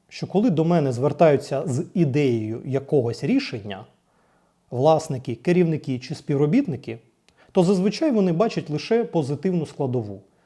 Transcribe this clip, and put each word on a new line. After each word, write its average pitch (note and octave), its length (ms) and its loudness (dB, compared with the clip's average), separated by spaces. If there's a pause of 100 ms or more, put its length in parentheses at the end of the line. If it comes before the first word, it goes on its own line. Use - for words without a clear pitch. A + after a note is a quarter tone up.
що - 180 -10
коли A3 240 0
до D#3+ 140 2
мене D#3+ 280 2
звертаються C#3 760 2
з D3 180 -2 (100)
ідеєю B2+ 720 0
якогось C3 600 -2
рішення, A2 600 -4 (840)
власники, C3 640 0
керівники D#3+ 640 0
чи D3 160 -12
співробітники, D3+ 840 0 (540)
то F#3+ 100 4
зазвичай G#3 480 2
вони G3 220 2
бачать G3+ 380 0
лише A3 340 0
позитивну D#3+ 640 -2
складову, A2 560 -4 (240)